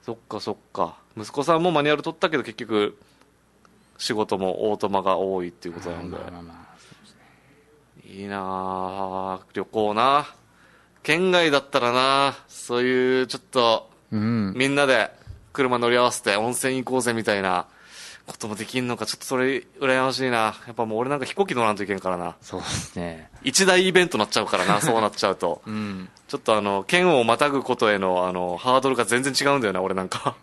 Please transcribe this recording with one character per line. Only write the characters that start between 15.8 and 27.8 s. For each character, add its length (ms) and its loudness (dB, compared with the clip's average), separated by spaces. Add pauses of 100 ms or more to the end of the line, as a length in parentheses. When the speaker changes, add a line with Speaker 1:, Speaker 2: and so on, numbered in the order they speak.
Speaker 1:
り 80 4
合 60 6
わ 80 4
せ 100 -8
て 140 2
温 160 0
泉 320 -2
行 80 -4
こ 60 2
う 40 0
ぜ 100 0
み 120 -2
た 120 2
い 60 0
な 240 0 (600)
こ 120 -14
と 80 -8
も 80 -6
で 100 -8
き 160 -4
ん 60 -4
の 100 -2
か、 100 -6
ち 80 -6
ょ 20 -12
っ 20 -20
と 80 -14
そ 100 -2
れ 280 0 (160)
羨 240 2
ま 80 0
し 140 -2
い 40 0
な。 240 2 (120)
や 60 -16
っ 20 -14
ぱ 120 -2
も 100 -4
う 40 0
俺 100 -2
な 60 -2
ん 20 -4
か 60 -4
飛 100 -10
行 120 0
機 80 -4
乗 100 2
ら 80 2
ん 40 0
と 60 -6
い 40 -4
け 80 -2
ん 40 -4
か 120 -4
ら 60 -2
な。 240 -8
Speaker 2:
そ 180 -10
う 20 -6
で 60 -10
す 300 -6
ね。 340 -8 (120)
Speaker 1:
一 240 2
大 200 6
イ 40 2
ベ 140 4
ン 40 -4
ト 80 -4
に 40 0
な 60 2
っ 20 -14
ち 100 -2
ゃ 40 2
う 40 -2
か 100 -2
ら 80 2
な、 160 2
Speaker 2:
<laughs> 20 -2
Speaker 1:
そ 140 2
う 40 2
な 80 2
っ 20 0
ち 160 -2
ゃ 40 4
う 60 -2
と。 300 -4
Speaker 2:
う 40 -10
ん。 380 -6 (200)
Speaker 1:
ち 80 -8
ょ 20 -6
っ 40 -8
と 140 2
あ 40 2
の、 260 0
県 240 4
を 140 4
ま 140 4
た 120 2
ぐ 120 0
こ 120 -2
と 160 2